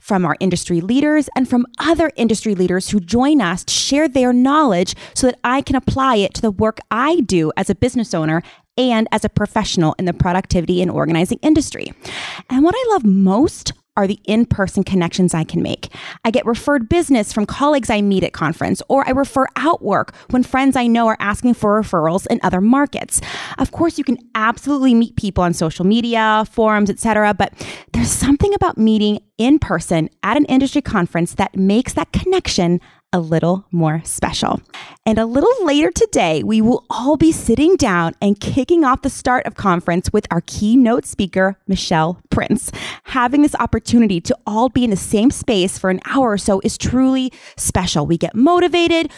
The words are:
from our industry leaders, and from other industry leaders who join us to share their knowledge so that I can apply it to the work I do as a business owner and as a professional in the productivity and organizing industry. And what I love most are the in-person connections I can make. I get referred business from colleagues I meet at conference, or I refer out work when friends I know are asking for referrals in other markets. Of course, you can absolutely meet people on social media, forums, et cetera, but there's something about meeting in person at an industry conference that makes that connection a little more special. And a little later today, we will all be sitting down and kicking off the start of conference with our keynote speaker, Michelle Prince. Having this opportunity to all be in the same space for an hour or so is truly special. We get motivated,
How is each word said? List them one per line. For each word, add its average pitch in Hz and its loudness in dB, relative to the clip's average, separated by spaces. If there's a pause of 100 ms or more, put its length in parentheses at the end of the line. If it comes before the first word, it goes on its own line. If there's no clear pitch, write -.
from 185 0
our 156 0
industry 175 -2
leaders, 285 0
and 254 -2
from 247 2 (140)
other 320 0
industry 220 0
leaders 180 -2
who 208 0
join 247 2
us 180 -2
to - -6
share 302 0
their 247 2
knowledge 233 2 (200)
so 254 2
that 247 -4
I 262 0
can 269 -2
apply 262 0
it 196 0
to - -12
the 220 0
work 214 -2 (120)
I 294 0
do 175 0
as 190 -2
a 185 -2
business 247 -2
owner 160 0 (340)
and 233 2
as 214 -2
a 214 2
professional 196 0
in 185 -4
the 175 -2
productivity 180 0
and 180 -2
organizing 160 0
industry. - 0 (580)
And 254 2
what 359 4
I 508 -2
love 370 2
most 196 2 (220)
are 202 0
the 202 -4
in-person 208 0
connections 180 0
I 160 -2
can 165 -4
make. - -8 (320)
I 226 0
get 226 0
referred 240 -2
business 302 0
from 214 -2
colleagues 277 0
I 214 0
meet 196 0
at - -4
conference, 165 -4
or 269 2
I - -2
refer 262 0 (100)
out 285 -2
work - -2 (160)
when 254 2
friends 262 0
I 240 0
know 233 2
are 220 0
asking 208 0
for 214 2
referrals 175 -2
in 240 0
other 185 0
markets. 269 0 (380)
Of - -2
course, 330 -2
you 294 -4
can 240 0 (180)
absolutely 247 0
meet 233 2
people 185 -2
on 170 0
social 165 -4
media, 220 0
forums, 214 2
et 202 -4
cetera, 214 2
but 190 -2 (400)
there's 233 0
something 339 2
about 392 -2
meeting 208 2 (160)
in 269 4
person 165 -2 (140)
at 226 0
an 302 4
industry 269 2
conference 170 -2
that 196 -4
makes 196 0
that - -4
connection 185 0 (340)
a 180 0
little 165 -2
more 165 0
special. - -4 (460)
And 220 0
a 226 0
little 285 2 (140)
later 302 2
today, 208 0
we 220 2
will 233 2
all 277 0
be 320 6
sitting 302 2
down 175 0
and 202 2
kicking 311 0
off 254 0
the 269 -4
start - -2
of - -10
conference 180 -2
with 180 0
our 170 -2
keynote 233 2
speaker, 190 -2
Michelle 175 -2
Prince. - -2 (320)
Having 262 0
this 294 2
opportunity 226 2
to - -2
all 220 0
be 254 0
in 240 2
the 196 0
same 208 2
space 190 -2
for 190 -2
an 190 -2
hour 262 0
or 202 -2
so 196 0
is - -4
truly 262 0 (280)
special. 175 -2
We 165 0
get - -4
motivated, 339 2